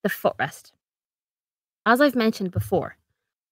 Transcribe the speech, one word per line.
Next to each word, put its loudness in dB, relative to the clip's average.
the -2
footrest. -4
As 4
I've 4
mentioned 0
before, -4